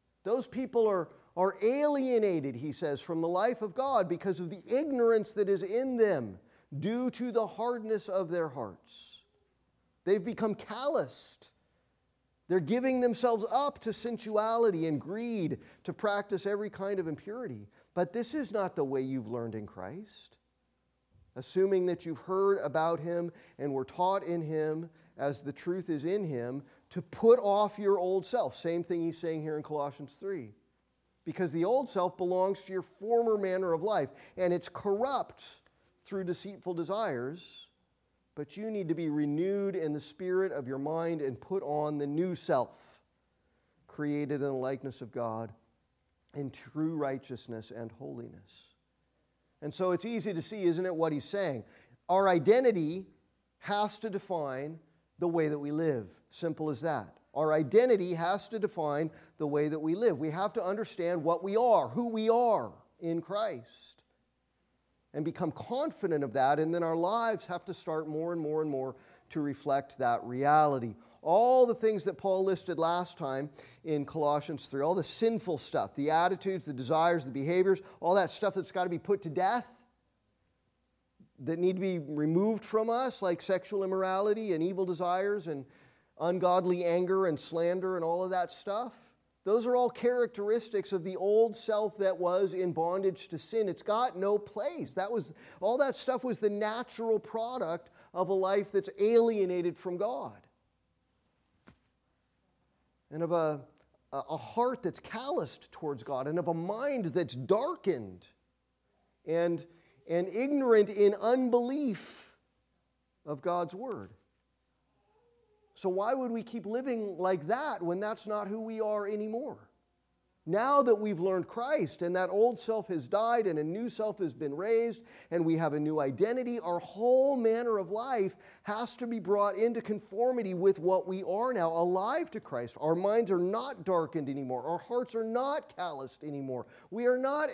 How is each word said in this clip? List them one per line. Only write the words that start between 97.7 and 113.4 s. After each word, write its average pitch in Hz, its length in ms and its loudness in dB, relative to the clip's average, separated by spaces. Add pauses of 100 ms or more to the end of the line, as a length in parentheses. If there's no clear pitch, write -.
of 175 160 0
a 196 40 2
life 190 380 2
that's 196 280 0
alienated 202 760 4
from 180 220 -6
God 202 400 -4 (2750)
and 151 140 -6
of 165 80 -2
a, 160 280 0 (540)
a, 139 160 -4
a 156 80 -6
heart 240 460 -2
that's 170 160 -4
calloused 247 720 -6
towards 143 320 -8
God 135 240 -4
and 156 100 -2
of 175 120 -2
a 165 40 2
mind 214 520 -4
that's 165 280 -2
darkened 143 920 -2 (960)
and, 170 400 0 (420)
and 175 200 0
ignorant 233 640 4
in 202 260 6
unbelief 240 1160 0 (920)
of 147 160 -8